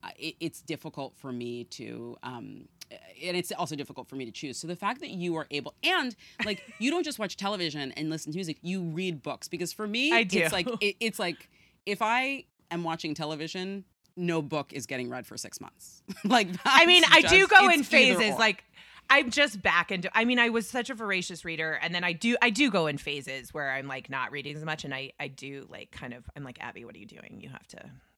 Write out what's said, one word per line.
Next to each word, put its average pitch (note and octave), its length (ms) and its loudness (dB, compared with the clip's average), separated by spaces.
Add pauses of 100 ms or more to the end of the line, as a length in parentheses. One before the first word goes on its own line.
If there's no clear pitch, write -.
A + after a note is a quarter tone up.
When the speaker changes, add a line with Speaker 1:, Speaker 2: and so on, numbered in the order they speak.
Speaker 1:
uh, F#2+ 60 -14 (100)
it, D#3 200 -8
it's - 220 -6
difficult D3 560 -10
for C3+ 140 -12
me A#2+ 320 -8
to, A#2 580 -12
um, A2 460 -14 (240)
and D3 440 -10
it's F3 160 -4
also E3 240 -6
difficult C3+ 320 -12
for - 80 -16
me C3+ 100 -6
to A2+ 60 -12
choose. C3+ 280 -10
So E3 80 -10
the F3 80 -6
fact A3+ 240 -4
that C#4 100 -12
you F3 280 -4
are D3+ 120 -6
able, D3 320 -6
and, D#4+ 340 0 (300)
like, G#3 160 -6 (100)
Speaker 2:
<laughs> - 80 -20
Speaker 1:
you B3 120 0
don't E4+ 120 0
just D4 140 -6
watch G#3 200 -6
television E3 560 -4
and D#3 180 -4
listen D#3 200 -8
to D#3 60 -6
music, E3 240 -6
you F3+ 220 -4
read E3 400 -4
books. - 240 -10
Because E3+ 260 -6
for G#3+ 140 -8
me, A3+ 240 0
Speaker 2:
I A#3 120 4
do. F#3 160 0
Speaker 1:
it's D#3+ 140 2
like, F3+ 140 -2 (140)
it, G3+ 180 0
it's A3+ 180 -2
like, - 320 -6 (380)
if G3+ 140 -4
I C4 440 -2 (240)
am E3+ 140 -4
watching E3 320 -4
television, E3 720 -6 (300)
no E3+ 280 0
book C#3+ 300 -6
is C3 120 -8
getting B2+ 240 -6
read B2 160 -8
for - 120 -16
six - 220 -12
months. - 440 -20 (100)
<laughs> - 120 -12
Like, G#3 240 4 (160)
Speaker 2:
I C#4 200 10
mean, F4+ 160 10
Speaker 1:
that's E4 140 8
Speaker 2:
I D#4+ 60 10
do F#4 180 8
Speaker 1:
just, G4 100 6
Speaker 2:
go G4+ 200 10
Speaker 1:
it's D#4 220 4
Speaker 2:
in D#4 80 8
Speaker 1:
either B3+ 200 6
Speaker 2:
phases. G#3+ 160 2
Speaker 1:
or. - 40 -6
Speaker 2:
Like, G#3+ 240 2 (460)
I'm C4+ 220 6
just B3 300 2
back F3 300 2
into, F#3 260 -4
I A3+ 60 4
mean, B3 160 2
I A#3 100 6
was A3+ 180 -2
such B3 220 -6
a C4+ 40 -6
voracious F#3+ 500 -4
reader, D#3+ 300 -4
and E3+ 200 -4
then F3 120 -2
I F3 80 0
do, A#3 280 0
I A#3+ 100 4
do B3+ 200 2
go E3+ 160 2
in C#3+ 100 -2
phases C3+ 560 -10
where C#3+ 180 -6
I'm, C3+ 160 -6
like, C3+ 220 -10
not C3 220 -6
reading C#3+ 240 -10
as D3+ 80 -12
much, D#3 220 -6
and C#3 80 -8
I, C3+ 260 -10
I D3 80 -8
do, C3+ 420 -14
like, - 220 -18
kind B2 220 -14
of, B2 100 -18 (140)
I'm C#3+ 60 -14
like, B2+ 180 -16
"Abby, A#2 240 -14
what A#2 100 -20
are - 40 -20
you G2+ 60 -20
doing? - 360 -20
You - 80 -18
have - 200 -20
to - 220 -20 (260)